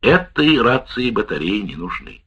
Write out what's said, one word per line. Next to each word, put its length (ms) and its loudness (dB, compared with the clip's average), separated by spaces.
Этой 600 2
рации 500 0
батареи 500 -2
не 160 -10
нужны. 500 -12